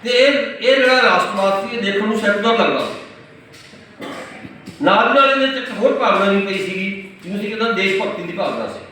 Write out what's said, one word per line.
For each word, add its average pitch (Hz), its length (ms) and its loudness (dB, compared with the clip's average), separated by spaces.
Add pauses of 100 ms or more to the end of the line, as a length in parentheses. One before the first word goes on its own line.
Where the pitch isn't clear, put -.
ਤੇ 233 60 -6
ਇਹ, 262 240 6
ਇਹ 240 420 2
ਜਿਹੜਾ 254 260 4
ਰਾਸ਼ਟਰਵਾਦ 196 600 2
ਸੀ, 233 160 -8
ਇਹ 196 60 -4
ਦੇਖਣ 202 240 0
ਨੂੰ 214 120 0
ਸੈਕੂਲਰ 208 400 0
ਲੱਗਦਾ 151 200 0
ਸੀ। - 140 -6 (1900)
ਨਾਲ 233 260 4
ਦੀ 254 60 0
ਨਾਲ 269 180 6
ਇਹਦੇ 269 160 2
'ਚ 262 100 -4
ਇੱਕ - 120 -8 (100)
ਹੋਰ 254 140 2
ਭਾਵਨਾ 202 380 2
ਵੀ 196 100 2
ਪਈ 196 160 -4
ਸੀਗੀ, 190 520 -6 (140)
ਜਿਹਨੂੰ 196 160 -8
ਅਸੀਂ 214 100 -6
ਕਹਿੰਦੇ 220 240 -2
ਦੇਸ਼ 190 280 0
ਭਗਤੀ 175 220 -6
ਦੀ 165 140 -10
ਭਾਵਨਾ 113 300 -4
ਸੀ। - 120 -12 (120)